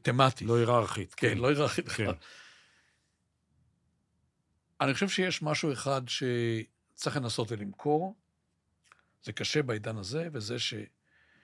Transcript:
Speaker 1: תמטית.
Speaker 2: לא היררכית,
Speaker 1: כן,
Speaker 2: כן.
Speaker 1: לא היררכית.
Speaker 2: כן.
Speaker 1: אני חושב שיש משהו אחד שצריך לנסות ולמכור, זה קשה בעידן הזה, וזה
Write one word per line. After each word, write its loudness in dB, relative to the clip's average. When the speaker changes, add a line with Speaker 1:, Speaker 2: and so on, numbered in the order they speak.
Speaker 1:
תמטית. 4
Speaker 2:
לא 4
היררכית, 2
Speaker 1:
כן, 2
Speaker 2:
כן. 0
Speaker 1:
לא 2
היררכית. 0
Speaker 2:
כן. -2
Speaker 1:
אני 2
חושב 0
שיש 0
משהו 0
אחד 0
שצריך -2
לנסות -2
ולמכור, -2
זה -8
קשה 0
בעידן -4
הזה, -6
וזה -6